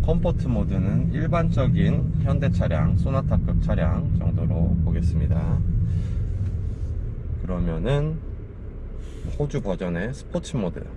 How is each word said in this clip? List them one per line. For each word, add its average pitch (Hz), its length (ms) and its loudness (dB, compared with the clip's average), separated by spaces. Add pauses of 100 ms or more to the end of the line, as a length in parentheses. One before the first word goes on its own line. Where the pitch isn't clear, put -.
컴포트 165 420 2
모드는 - 640 0
일반적인 - 1080 2
현대 85 280 2
차량, 165 460 2
소나타급 170 640 2
차량 165 560 2
정도로 - 680 2
보겠습니다. - 720 2 (1800)
그러면은 92 760 -2 (1200)
호주 143 220 -2
버전의 92 540 -4
스포츠 - 420 -8
모드. 98 260 -4 (140)